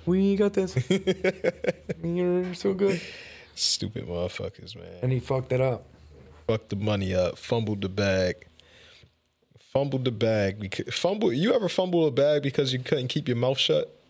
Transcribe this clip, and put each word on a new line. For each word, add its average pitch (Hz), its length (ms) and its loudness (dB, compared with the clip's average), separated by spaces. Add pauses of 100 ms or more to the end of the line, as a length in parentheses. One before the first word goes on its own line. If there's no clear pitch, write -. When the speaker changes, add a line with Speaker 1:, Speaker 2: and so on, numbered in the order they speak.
Speaker 1:
We 196 300 4
got 202 160 4
this. 190 240 0 (120)
Speaker 2:
<laughs> 185 1160 0
Speaker 1:
You're 180 500 0
so 196 200 -2
good. 190 260 2 (560)
Speaker 2:
Stupid - 500 -2
motherfuckers, 90 680 -6
man. 87 260 -16
Speaker 1:
And 127 100 0
he 127 60 2
fucked 131 340 -4
it 127 80 2
up. 127 240 0 (640)
Speaker 2:
Fucked 110 240 -2
the 104 60 -2
money 98 380 0
up. 90 240 0
Fumbled 107 420 -2
the 98 80 -2
bag. 95 580 0 (1300)
Fumbled 135 320 0
the 127 80 0
bag. 107 480 0
Beca-, - 320 -6
fumble. 208 400 0
You 170 220 2
ever 220 140 2
fumble 175 380 2
a 147 60 4
bag 143 320 4
because 135 280 0
you 127 60 -2
couldn't 127 300 -2
keep 147 180 -4
your 123 100 0
mouth 127 220 0
shut? - 340 0 (180)